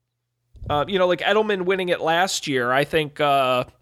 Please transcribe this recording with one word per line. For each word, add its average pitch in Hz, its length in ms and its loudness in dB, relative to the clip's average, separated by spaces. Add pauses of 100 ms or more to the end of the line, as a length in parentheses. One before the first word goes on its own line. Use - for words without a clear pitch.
(720)
Uh, 147 180 0
you 185 120 0
know, 185 80 4
like, 180 140 2
Edelman 208 440 0
winning 185 240 -2
it 170 120 0
last 170 440 0
year, 127 260 0
I 139 120 2
think, 151 360 -4
uh, 135 440 2 (180)